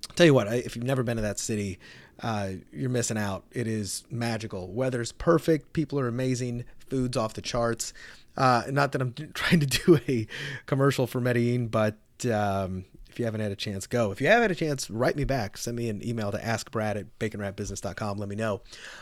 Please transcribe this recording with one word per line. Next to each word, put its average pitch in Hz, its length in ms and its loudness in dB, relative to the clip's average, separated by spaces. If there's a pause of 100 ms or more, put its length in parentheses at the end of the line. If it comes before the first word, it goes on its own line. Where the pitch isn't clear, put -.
(160)
Tell 175 100 10
you 147 80 10
what, 110 140 6
I, 117 80 0
if - 200 -4
you've 120 80 -6
never 131 180 0
been 117 140 -2
to 110 60 -2
that 104 160 -2
city, 101 400 -4 (440)
uh, 104 280 -2 (220)
you're 135 180 -4
missing 117 260 0
out. 98 340 -4
It 120 160 -4
is 107 440 -4
magical. 110 600 -4
Weather's 120 400 -2
perfect. 165 640 2
People 143 260 -2
are 131 80 0
amazing. 123 580 -2 (240)
Food's 127 280 0
off 110 180 -2
the 104 60 -10
charts. 117 520 -2 (440)
Uh, 123 340 6
not 139 220 2
that 135 100 0
I'm 123 100 -2
<laughs> 151 220 -12
trying - 240 4
to 147 80 4
do 135 400 6
a 117 220 0 (380)
commercial 135 420 2
for 127 120 -4
Medellin, 120 460 2
but, 107 300 2 (360)
um, 98 520 0 (240)
if - 100 -10
you 117 80 -2
haven't 107 160 -2
had 104 100 -2
a 98 40 -6
chance, 98 300 -6
go. 113 240 2
If 95 120 -6
you 139 60 2
have 226 120 6
had 220 100 4
a 170 40 -2
chance, 151 340 -2
write 120 280 0
me 143 80 -2
back. 120 340 -2
Send 120 180 -6
me 117 140 -2
an 104 160 -6
email 113 260 -2
to 107 100 -6
ask - 280 -4
brad 107 260 -2
at - 220 -10
bacon 107 220 -4
wrap 101 160 -6
business 101 220 -6
dot 95 180 -6
com. 101 200 -4
Let 101 120 -6
me 101 80 -8
know. 107 260 -2 (400)